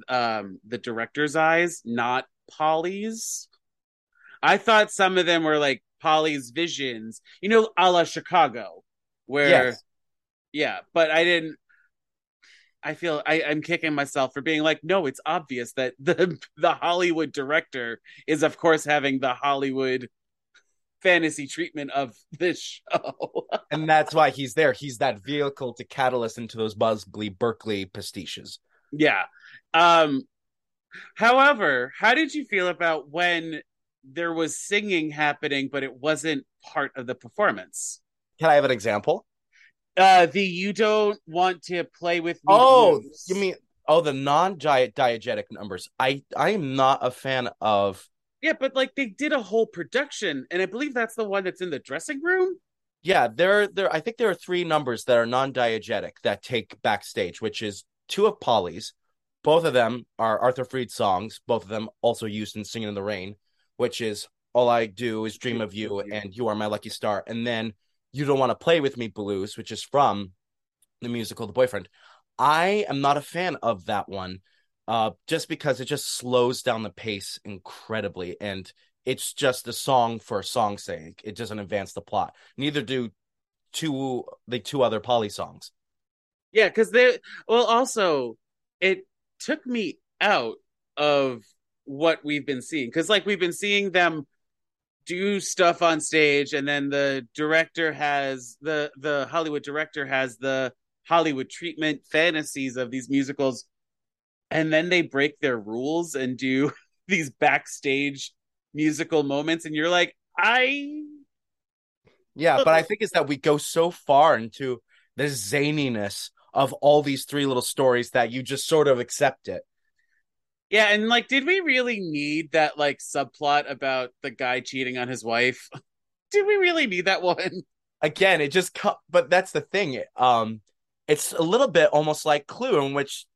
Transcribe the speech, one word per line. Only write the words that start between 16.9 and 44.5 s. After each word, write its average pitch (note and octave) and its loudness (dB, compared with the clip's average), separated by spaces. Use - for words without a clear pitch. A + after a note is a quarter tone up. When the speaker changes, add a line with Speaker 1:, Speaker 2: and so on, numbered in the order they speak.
Speaker 1:
director C3 -4
is, D3+ 0
of D3+ 2
course, D#3+ 4
having C#3 0
the B2 0
Hollywood C3 -2
fantasy D#3+ 2
treatment D3+ -8
of C#3 -4
this E3+ -4
show." - -8
<laughs> - -2
Speaker 2:
And D#3 -2
that's D#3 4
why D3+ 4
he's C3 -8
there. D3 2
He's C3 -12
that A2 -2
vehicle C#3 -4
to B2 -14
catalyst B2+ -2
into A#2 -12
those A2 -4
Busby G#2+ -2
Berkeley G#2+ -4
pastiches. - -14
Speaker 1:
Yeah. C#3 2
Um, E3 6
however, G#3+ 4
how A3 4
did D4+ 0
you D4 -6
feel F#3 -2
about D#3+ -2
when E3 -2
there E3 -6
was D#3+ -2
singing G3 -2
happening, D3 -2
but C3+ -4
it C3 -8
wasn't D3 -2
part C#3 -6
of A#2+ -10
the B2+ -6
performance? - -6
Speaker 2:
Can D#3+ 4
I D3 8
have C#3+ 6
an C3 2
example? A2+ -2
Speaker 1:
Uh, F#3 8
the F#3+ 2
"You F#3 -2
don't G#3+ 2
want F3 0
to F3 -6
play F3 0
with E3+ -4
me" F#3+ 6
Speaker 2:
Oh, A#3+ 10
Speaker 1:
blues. - -16
Speaker 2:
you F#3 -2
mean, G3 -2
oh, D#3+ 4
the D3 0
non-di-, C#3 2